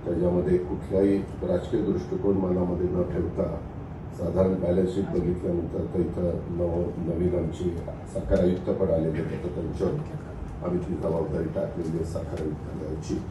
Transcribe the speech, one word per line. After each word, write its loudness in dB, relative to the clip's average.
त्याच्यामध्ये 4
कुठलाही 2
राजकीय 0
दृष्टिकोन 2
मनामध्ये 2
न 2
ठेवता 0
साधारण 4
बॅलन्स 2
शीट 2
बघितल्यानंतर 0
तर 2
इथं 0
नव-, 0
नवीन 2
आमची 0
साखर 2
आयुक्त 2
पण 2
आलेले 2
आहेत, -4
तर -2
त्यांच्यावर 0
आम्ही 0
ती -2
जबाबदारी 0
टाकलेली -2
आहे 0
साखर -4
आयुक्तालयाची. -4